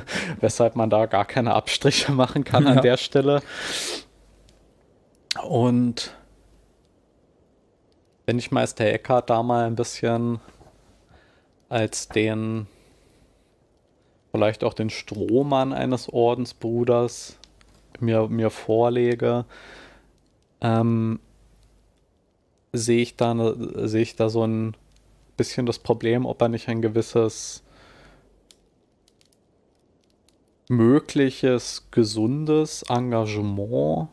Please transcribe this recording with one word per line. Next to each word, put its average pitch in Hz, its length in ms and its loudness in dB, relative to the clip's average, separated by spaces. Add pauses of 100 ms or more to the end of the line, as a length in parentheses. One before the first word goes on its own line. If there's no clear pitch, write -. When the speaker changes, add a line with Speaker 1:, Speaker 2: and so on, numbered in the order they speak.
Speaker 1:
<laughs> - 340 -8
weshalb 113 360 2
man 110 140 0
da 107 160 4
gar 101 180 0
keine 117 300 0
Abstriche - 580 0
machen 131 320 2
kann 143 220 4
an 131 100 6
Speaker 2:
Ja. 131 60 6
Speaker 1:
der 123 140 6
Stelle. 143 440 2 (2000)
Und 123 640 0 (2250)
wenn 117 120 0
ich - 120 -8
Meister 120 340 0
Eckhart 113 460 2
da 117 120 4
mal 120 240 0
ein 117 80 -4
bisschen 117 640 -2 (1300)
als - 380 -4
den 110 580 -2 (1700)
vielleicht 107 320 0
auch 120 100 -2
den 110 160 -4
Strohmann 131 840 -2
eines 127 400 -4
Ordensbruders 120 1300 0 (640)
mir, 110 280 2
mir 110 220 0
vorlege, 120 960 0 (1120)
ähm, 113 600 0 (1500)
sehe 117 300 2
ich - 140 -6
da 120 180 2
ne-, 113 540 -2
sehe 110 140 2
ich - 140 -4
da 113 120 2
so 113 180 0
ein 110 300 -4 (600)
bisschen - 300 -2
das 117 120 -2
Problem, 117 480 0
ob 120 160 -2
er 117 60 4
nicht 117 200 -4
ein 113 140 -2
gewisses 110 800 -2 (3000)
mögliches, 127 1200 2
gesundes 139 920 0
Engagement 120 1300 -2